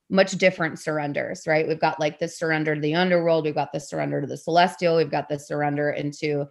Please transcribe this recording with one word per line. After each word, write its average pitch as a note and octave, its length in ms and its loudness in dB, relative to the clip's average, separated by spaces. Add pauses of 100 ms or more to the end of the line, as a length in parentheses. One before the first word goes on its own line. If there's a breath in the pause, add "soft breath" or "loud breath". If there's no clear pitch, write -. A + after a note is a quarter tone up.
much G3 240 4
different F3+ 460 2
surrenders, D3 680 -4
right? D#3 220 2
We've D#3 120 -2
got, D#3 200 0
like, D3+ 180 -2
this E3 200 -6
surrender D#3 360 0
to D3+ 60 -4
the D3+ 140 0
underworld. E3+ 500 4
We've D3+ 100 -2
got D3 180 -2
this D#3+ 180 -8
surrender C#3+ 320 -2
to C#3 40 -4
the A#2+ 120 -8
celestial. E3+ 580 2
We've D#3 140 2
got D3+ 180 -2
this D3 180 -6
surrender D3 440 -2
into D3 600 -4